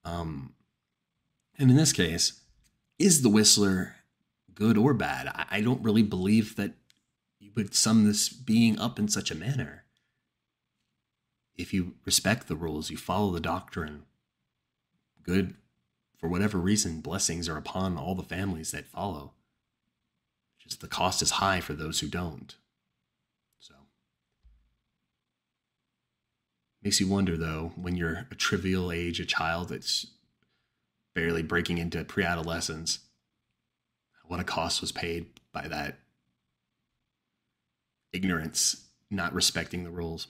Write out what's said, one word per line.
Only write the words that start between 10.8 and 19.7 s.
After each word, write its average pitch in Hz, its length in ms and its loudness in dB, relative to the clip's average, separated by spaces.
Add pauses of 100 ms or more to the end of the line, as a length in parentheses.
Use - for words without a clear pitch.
If - 180 -8
you 92 200 -2 (120)
respect 101 420 2
the 82 80 -4
rules, 78 340 -6
you 78 80 -10
follow 95 340 0
the 85 80 -2
doctrine, 80 640 -6 (1160)
good, 95 340 0 (600)
for 82 100 -6
whatever 98 300 0
reason, 87 440 0
blessings 82 460 -4
are 78 100 -6
upon 92 400 -4
all 87 180 -4
the 92 80 -8
families 85 480 -6
that - 160 -10
follow. 80 460 -8 (1200)